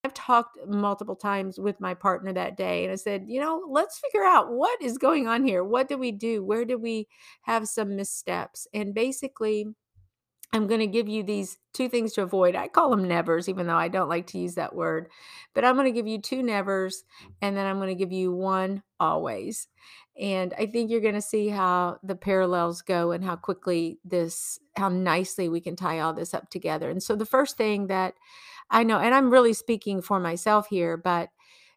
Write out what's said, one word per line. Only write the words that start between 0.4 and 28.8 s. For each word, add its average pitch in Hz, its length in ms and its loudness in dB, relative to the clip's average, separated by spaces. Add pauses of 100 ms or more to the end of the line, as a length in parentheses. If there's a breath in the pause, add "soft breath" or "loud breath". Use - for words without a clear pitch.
multiple 202 480 -2
times 196 420 -4
with 196 220 -4
my 185 140 -4
partner 185 380 -2
that 185 240 -4
day, 180 280 -2
and 190 80 -2
I 190 40 -4
said, 196 300 -4
"You 240 140 -4
know, 320 280 -2
let's 294 300 0
figure 427 260 0
out 330 280 6
what 339 280 0
is 254 160 -4
going 269 300 2
on 233 180 2
here. 185 200 2
What 247 240 0
do 285 100 -4
we 254 140 -2
do? 214 320 -2
Where 220 200 0
do 240 140 -2
we 226 300 -4 (340 loud breath)
have 226 260 -2
some 202 280 -2
missteps?" - 760 -6
And 202 220 -4
basically, 220 720 -2 (840)
I'm 220 140 2
gonna 220 200 2
give 208 220 0
you 214 140 -2
these 196 360 -4 (140)
two 254 160 -2
things 233 240 0
to 208 100 0
avoid. 180 340 4
I 180 120 -4
call 320 240 4
'em 190 140 2
nevers, 170 420 0
even 185 180 -2
though 165 100 2
I 165 120 2
don't 180 200 0
like 170 200 -2
to 190 100 -10
use 175 180 -6
that 165 180 -6
word. 165 340 -4 (460 loud breath)
But 220 100 2
I'm 254 120 4
gonna 269 160 2
give 220 160 -2
you 220 120 -4
two 262 220 -4
nevers, 196 640 -2 (360 loud breath)
and 202 160 -2
then 196 100 0
I'm 196 120 -2
gonna 190 160 -4
give 180 180 -4
you 185 200 0
one 190 500 -2 (160)
always. 156 720 -4 (500 loud breath)
And 185 400 -2
I 220 80 0
think 226 240 -2
you're 226 100 2
gonna 208 220 0
see 214 260 0
how 180 540 0
the 190 140 -6
parallels 180 680 2
go 170 300 2
and 175 120 -4
how 180 120 -4
quickly 175 680 -2
this, 170 540 -2 (180)
how 196 120 2
nicely 180 600 0
we 170 120 -2
can 170 160 -8
tie 165 240 -4
all 160 120 0
this 165 220 -6
up - 160 -8
together. 156 400 -4
And 180 100 -4
so 220 140 -2
the 214 100 -2
first 269 320 2
thing 208 300 0
that 185 280 -2 (560 loud breath)
I 226 120 6